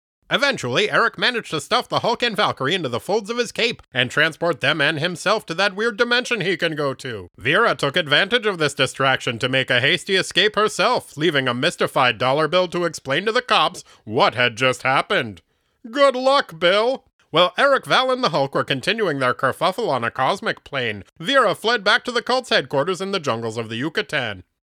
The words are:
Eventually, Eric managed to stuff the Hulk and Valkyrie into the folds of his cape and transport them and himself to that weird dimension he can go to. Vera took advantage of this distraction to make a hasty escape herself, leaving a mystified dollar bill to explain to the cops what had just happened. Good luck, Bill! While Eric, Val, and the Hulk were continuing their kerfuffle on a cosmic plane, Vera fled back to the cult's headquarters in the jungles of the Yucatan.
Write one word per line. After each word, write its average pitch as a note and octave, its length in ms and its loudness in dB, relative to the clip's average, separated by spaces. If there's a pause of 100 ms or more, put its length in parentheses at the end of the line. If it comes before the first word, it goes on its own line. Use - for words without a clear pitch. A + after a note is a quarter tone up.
(320)
Eventually, G3 580 0
Eric G#3+ 280 0
managed A3+ 340 -2
to D#3+ 80 -2
stuff A#3 300 -2
the D3 100 0
Hulk A3 240 0
and A3+ 140 -2
Valkyrie D3 360 0
into F3 140 -2
the A#2 140 -4
folds G3+ 280 -2
of A#3 80 -6
his A#3 140 -2
cape A3+ 320 -4 (100)
and B2+ 160 0
transport D#3+ 520 0
them D3+ 180 2
and D3+ 180 2
himself F3+ 500 -2
to E3 80 -6
that G3 200 0
weird A3 220 -4
dimension A#3+ 420 0
he F#3+ 160 -2
can E3 180 -2
go C#3+ 200 -2
to. G#2+ 340 -10 (100)
Vera E3+ 380 2
took C#3+ 220 -2
advantage F3+ 480 2
of G3+ 120 -2
this D3+ 160 0
distraction C3 680 0
to B2+ 100 -2
make C3 200 0
a B2 120 2
hasty E3+ 340 0
escape F#3 400 0
herself, G#3 600 -2
leaving C#3+ 320 0
a A#2+ 40 2
mystified B2+ 640 0
dollar C3+ 300 2
bill F3+ 220 0
to F3 160 -2
explain D#3+ 400 -4
to A3 80 -2
the B3 80 0
cops F3 420 0 (220)
what B2+ 300 2
had A#2+ 200 2
just B2+ 280 0
happened. C3+ 580 0 (500)
Good C#4 240 4
luck, C4 420 0
Bill! G#3 460 2 (260)
While F3 280 2
Eric, C4 300 2
Val, B3 240 2
and B3+ 120 -2
the G#3+ 60 2
Hulk C#3+ 240 0
were C#3 100 0
continuing E3 540 -2
their B2+ 160 2
kerfuffle E3 560 0
on B2 140 0
a A#2 80 -2
cosmic F3 520 -2
plane, A2+ 400 -6 (160)
Vera G#3 360 2
fled A3 280 0
back A3 220 2
to B3+ 60 -6
the A#3 100 -2
cult's B3+ 280 -2
headquarters D#3+ 520 0
in G3 100 -6
the G3 80 -2
jungles A#2 380 -4
of A2+ 120 -6
the A2+ 60 -6
Yucatan. B2+ 680 -4 (220)